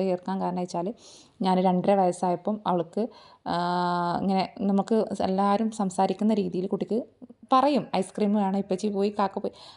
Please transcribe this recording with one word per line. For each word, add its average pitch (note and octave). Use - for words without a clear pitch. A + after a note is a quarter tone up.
ചേർക്കാൻ F#3
കാരണം F3+
വെച്ചാൽ F3+
ഞാൻ F#3
രണ്ടര F#3
വയസ്സായപ്പം F#3
അവൾക്ക്, F3+
ആ, E3+
ഇങ്ങനെ F#3+
നമുക്ക് G3
എല്ലാവരും G3+
സംസാരിക്കുന്ന G3
രീതിയിൽ F#3
കുട്ടിക്ക് G#3
പറയും, C4
"ഐസ്ക്രീം G3+
വേണം, G3
ഇപ്പച്ചി G3
പോയി, G3+
കാക്ക G3+
പോയി," G3